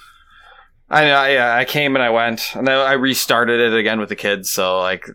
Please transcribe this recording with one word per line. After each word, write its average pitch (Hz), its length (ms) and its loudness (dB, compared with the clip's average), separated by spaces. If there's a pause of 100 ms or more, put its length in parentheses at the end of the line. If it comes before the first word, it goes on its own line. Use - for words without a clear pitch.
(880)
I 151 160 4
know, 139 220 4
yeah, 123 280 2
I 123 80 2
came 143 320 0
and 131 80 0
I 117 60 2
went, 113 440 -2
and 120 140 -4
then 135 100 2
I 135 160 2
restarted 120 680 0
it 117 120 2
again 110 280 0
with 101 80 -6
the 104 80 -8
kids, 101 340 -4
so, 92 300 -2
like, 92 340 -4